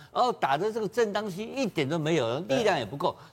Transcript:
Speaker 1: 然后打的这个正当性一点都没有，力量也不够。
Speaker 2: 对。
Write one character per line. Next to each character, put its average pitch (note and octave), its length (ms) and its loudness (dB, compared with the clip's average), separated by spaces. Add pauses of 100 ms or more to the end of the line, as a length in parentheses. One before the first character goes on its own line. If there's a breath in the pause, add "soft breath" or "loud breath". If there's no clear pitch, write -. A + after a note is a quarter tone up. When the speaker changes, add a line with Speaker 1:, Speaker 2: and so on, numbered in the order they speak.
(140)
Speaker 1:
然 A3 100 2
后 B3 80 4
打 D3 260 0
的 G#3 140 -2
这 A3+ 80 -6
个 G#3 80 -2
正 A3 240 0
当 G#3 180 -2
性 F#3+ 240 -8
一 C4+ 120 0
点 D#3+ 220 0
都 E3 120 0
没 D#3+ 160 2
有， B2 320 2
力 C4 160 2
量 F#3 160 4
也 A2+ 60 -2
不 A#2 100 -8
够。 D#3+ 160 0
Speaker 2:
对。 - 60 -18 (160 loud breath)